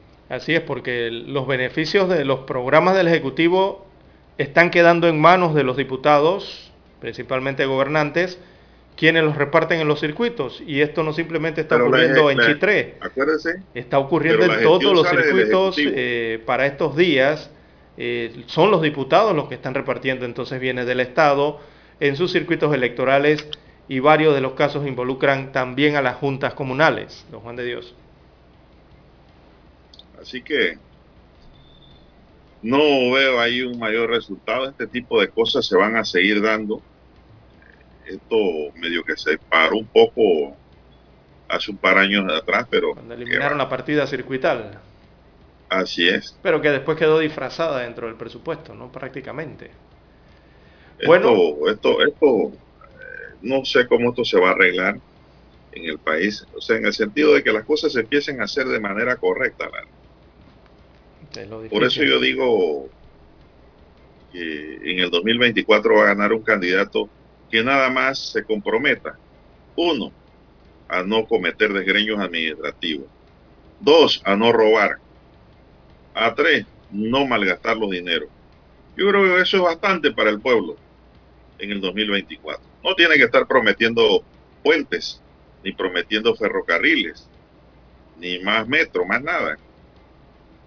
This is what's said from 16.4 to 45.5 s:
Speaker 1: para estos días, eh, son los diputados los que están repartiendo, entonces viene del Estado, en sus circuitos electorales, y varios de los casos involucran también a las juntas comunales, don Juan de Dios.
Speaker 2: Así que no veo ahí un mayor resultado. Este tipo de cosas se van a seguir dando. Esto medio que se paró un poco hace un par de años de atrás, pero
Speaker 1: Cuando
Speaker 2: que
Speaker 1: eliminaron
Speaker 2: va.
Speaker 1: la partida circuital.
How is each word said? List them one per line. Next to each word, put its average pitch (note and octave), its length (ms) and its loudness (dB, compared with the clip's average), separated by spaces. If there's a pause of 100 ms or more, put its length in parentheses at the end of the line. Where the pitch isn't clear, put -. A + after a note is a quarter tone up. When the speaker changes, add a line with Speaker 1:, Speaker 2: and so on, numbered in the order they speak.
Speaker 1:
para C3 200 0
estos C#3 300 -2
días, D3+ 560 2 (460)
eh, A#2+ 500 -6
son F#3 240 4
los F3 100 4
diputados D#3 540 2
los C#3 120 -2
que B2+ 80 -10
están B2+ 200 -8
repartiendo, B2+ 500 -4
entonces B2 340 -8
viene B2+ 260 -4
del B2 140 -2
Estado, C#3+ 600 2 (400)
en C#3+ 160 0
sus F3 160 -2
circuitos D#3 420 0
electorales, C3+ 760 2 (400)
y C3 120 -4
varios D#3 340 4
de C#3 80 0
los C3 120 -4
casos C#3+ 340 -2
involucran C3+ 640 -2
también C3 460 0
a C#3+ 40 0
las B2+ 140 -2
juntas C3+ 380 -4
comunales, C3 760 -2
don A2 120 -18
Juan A#2+ 160 -14
de B2 80 -8
Dios. A#2+ 280 -10 (2250)
Speaker 2:
Así B2+ 200 -14
que G2+ 360 -2 (1800)
no C3 500 2
veo C3 300 2
ahí A#2+ 200 -2
un B2 160 -6
mayor A2+ 320 -2
resultado. A#2 600 -4
Este A#2+ 180 -10
tipo A#2+ 320 -2
de G2 80 2
cosas A#2 380 -2
se - 100 -2
van G#2+ 220 2
a G#2+ 80 -2
seguir G2+ 360 2
dando. A2 400 -2 (1200)
Esto F#2+ 320 -4 (380)
medio E2+ 280 -6
que D#2 140 -4
se D#2 200 -2
paró D#2+ 380 2
un A2+ 100 -2
poco F#2+ 720 4 (920)
hace - 220 -4
un G2 60 -10
par F#2+ 180 2
de G2 80 4
años G2 220 0
de D#2+ 120 -2
atrás, G2+ 320 -2
pero F2 240 0
Speaker 1:
Cuando A#2 220 -16
Speaker 2:
que A#2 60 -14
Speaker 1:
eliminaron C3+ 360 -2
Speaker 2:
va. C3 80 -2
Speaker 1:
la C3+ 40 -8
partida C#3+ 380 -2
circuital. B2+ 720 -6 (880)